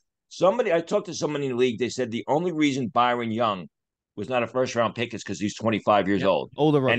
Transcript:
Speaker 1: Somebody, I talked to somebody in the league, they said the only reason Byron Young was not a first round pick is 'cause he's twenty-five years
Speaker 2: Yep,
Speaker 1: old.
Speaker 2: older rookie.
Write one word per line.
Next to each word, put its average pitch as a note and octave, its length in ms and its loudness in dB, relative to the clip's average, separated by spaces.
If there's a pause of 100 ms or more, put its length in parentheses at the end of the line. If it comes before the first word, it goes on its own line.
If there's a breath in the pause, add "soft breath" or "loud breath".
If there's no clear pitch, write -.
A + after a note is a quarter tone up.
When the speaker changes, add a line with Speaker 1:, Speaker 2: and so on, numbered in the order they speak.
(300)
Speaker 1:
Somebody, G#3+ 420 2
I E3 100 2
talked F#3+ 260 -4
to D#3+ 80 -10
somebody D3 300 -4
in C3 80 -4
the A#2 40 -2
league, B2 220 2
they A#2+ 100 0
said A#2 220 -4
the A2+ 160 -6
only E3+ 240 0
reason C#3 380 0
Byron A#2+ 420 2
Young G#2+ 360 -2 (480)
was G#2 140 -8
not B2 140 0
a A2+ 40 -4
first B2+ 280 -2
round A2+ 180 2
pick A#2 220 -6
is F#2+ 80 -10
'cause F#2+ 160 -8
he's G2 160 -4
twenty-five G#2 520 2
years G2 140 2
Speaker 2:
Yep, F#2+ 80 2
Speaker 1:
old. D2 280 0
Speaker 2:
older D3 240 4
rookie. B2+ 180 2